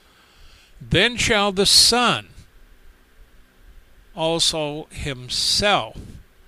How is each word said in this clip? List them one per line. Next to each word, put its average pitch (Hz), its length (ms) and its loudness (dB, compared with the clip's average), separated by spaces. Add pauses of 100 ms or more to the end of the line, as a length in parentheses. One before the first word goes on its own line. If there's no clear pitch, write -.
(800)
"then 190 340 2
shall 208 380 0
the 190 140 2
Son 196 600 4 (1900)
also 160 760 -2
himself 131 1040 -2 (500)